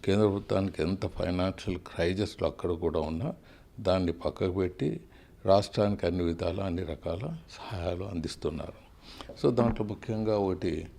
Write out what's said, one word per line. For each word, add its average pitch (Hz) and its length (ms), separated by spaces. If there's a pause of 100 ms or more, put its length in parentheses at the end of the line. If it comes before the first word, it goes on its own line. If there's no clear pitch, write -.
కేంద్ర 101 220
ప్రభుత్వానికి 98 540
ఎంత 92 260
ఫైనాన్షియల్ 90 720
క్రైసిస్‌లు 90 680
అక్కడ 87 240
కూడా 85 280
ఉన్నా 82 340 (460)
దాన్ని 92 320
పక్కకు 90 400
పెట్టి 92 480 (460)
రాష్ట్రానికి 101 600
అన్ని 87 180
విధాలా, 87 400
అన్ని 90 200
రకాల 82 440
సహాయాలు 92 760
అందిస్తున్నారు. 80 880 (540)
So, 135 60
దాంట్లో 117 340
ముఖ్యంగా 107 520
ఒకటి 90 500 (120)